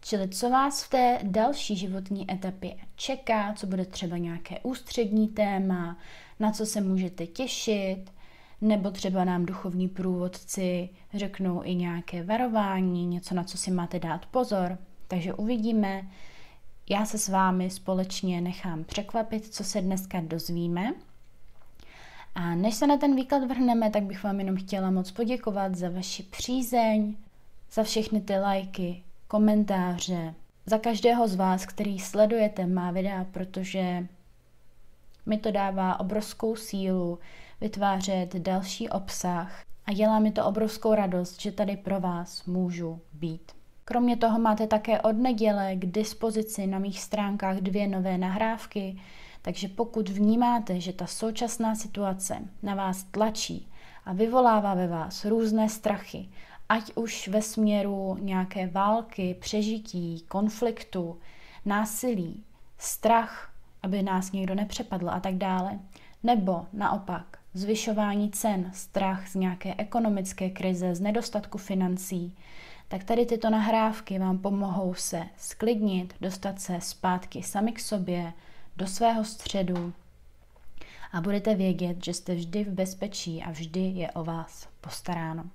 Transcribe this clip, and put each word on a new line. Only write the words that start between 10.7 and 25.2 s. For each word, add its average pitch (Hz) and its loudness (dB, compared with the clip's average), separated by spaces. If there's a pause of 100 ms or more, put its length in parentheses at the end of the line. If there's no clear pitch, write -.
řeknou 190 -2
i 185 -2
nějaké 175 -2
varování, 196 2
něco, 175 -2
na 175 0
co 185 -10
si - -4
máte 180 0
dát 165 -4
pozor. 190 0 (300)
Takže 180 -2
uvidíme. 214 2 (840)
Já 202 4
se 214 -2
s - -2
vámi 185 4
společně 185 -2
nechám 175 -4
překvapit, 220 -4
co 202 -6
se 202 0
dneska 190 0
dozvíme. 170 -2 (1400)
A 170 0
než 214 2
se 302 2
na 285 8
ten 285 6
výklad 262 2
vrhneme, 240 4
tak 214 2
bych 190 -6
vám 202 0
jenom 190 0
chtěla 190 0
moc 185 2
poděkovat 214 0